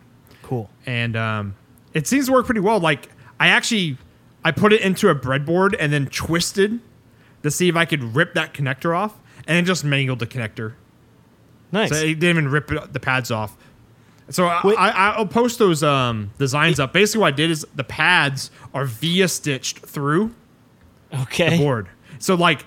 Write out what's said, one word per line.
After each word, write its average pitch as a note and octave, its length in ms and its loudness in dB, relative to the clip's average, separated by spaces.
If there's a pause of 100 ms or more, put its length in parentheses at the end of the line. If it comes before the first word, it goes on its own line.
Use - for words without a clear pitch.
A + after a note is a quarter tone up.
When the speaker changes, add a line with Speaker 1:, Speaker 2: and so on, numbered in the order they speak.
(440)
Speaker 1:
Cool. A2+ 260 -6 (160)
Speaker 2:
And, A#2 300 -4
um, G#2+ 400 -4 (380)
it D#3 140 -2
seems C4+ 180 0
to C4 80 0
work B3+ 120 2
pretty A3+ 140 0
well. G3+ 220 2
Like, D#3 260 0 (320)
I D3+ 80 6
actually, F#3+ 500 2 (460)
I E3 80 2
put G#3 220 4
it A3 80 4
into F#3+ 260 2
a E3 80 4
breadboard D3 640 0
and D3 140 0
then C#3 140 0
twisted G3 760 -2 (600)
to D3 60 -2
see F3+ 200 0
if E3 80 0
I E3+ 80 2
could D3+ 180 -2 (120)
rip E3+ 180 2
that D#3+ 200 -4
connector C#3+ 440 -4
off, G#3+ 200 -4 (300)
and D#3+ 100 2
it F3 40 4
just F3 240 -2
mangled C3+ 340 0
the A2+ 80 -6
connector. A2 460 -8 (1000)
Speaker 1:
Nice. G3 200 0
Speaker 2:
So D3 40 0
it D#3 240 0
didn't D#3 120 0
even D#3+ 180 2
rip C#3+ 240 -2
it, D3+ 180 -8
the C3+ 80 -8
pads B2+ 320 -2
off. G#2+ 240 -4 (720)
So F3 180 0
I, F3 160 0
Speaker 1:
Wait. G3 140 4
Speaker 2:
I, G3 120 4 (220)
I'll G#3 160 -2
post A#3 320 -2
those, E3+ 240 4
um, A#2+ 560 0
designs D3 400 2
Speaker 1:
It C#3+ 40 0
Speaker 2:
up. C3 100 -6
Basically, G#3 280 2
what F#3 60 4
I C#3+ 80 2
did D#3+ 160 0
is D#3 120 -4 (120)
the C#3 80 -6
pads D#3 680 0 (240)
are C3 120 -4
via E3+ 420 0
stitched - 580 -6
through D#3 480 -2 (800)
Speaker 1:
Okay. D3+ 380 0
Speaker 2:
the E3+ 120 2
board. A#2+ 240 -2 (300)
So, - 160 -2
like, E3+ 340 2